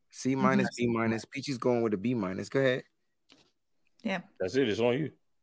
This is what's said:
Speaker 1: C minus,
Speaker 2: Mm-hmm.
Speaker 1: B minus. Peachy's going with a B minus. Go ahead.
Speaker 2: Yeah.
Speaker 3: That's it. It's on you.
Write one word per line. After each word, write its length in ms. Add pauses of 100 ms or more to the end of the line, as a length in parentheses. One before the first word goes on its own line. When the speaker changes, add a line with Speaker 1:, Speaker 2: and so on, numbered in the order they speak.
(100)
Speaker 1:
C 240
minus, 340
Speaker 2:
Mm-hmm. 80
Speaker 1:
B 100 (120)
minus. 260
Peachy's 340
going 240
with 120
a 20
B 180
minus. 340
Go 120
ahead. 240 (1160)
Speaker 2:
Yeah. 180 (200)
Speaker 3:
That's 160
it. 120
It's 120
on 180
you. 120 (320)